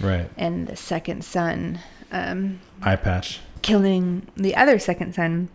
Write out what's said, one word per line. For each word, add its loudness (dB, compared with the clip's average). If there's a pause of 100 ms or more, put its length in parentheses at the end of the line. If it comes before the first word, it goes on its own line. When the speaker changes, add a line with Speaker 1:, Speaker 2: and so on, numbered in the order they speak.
Speaker 1:
Right. 0
Speaker 2:
And -2
the -8
second -4
son, -2 (320)
um, -4 (220)
Speaker 1:
Eye 2
patch. -2 (220)
Speaker 2:
killing 2 (100)
the 0
other 8
second -2
son. 0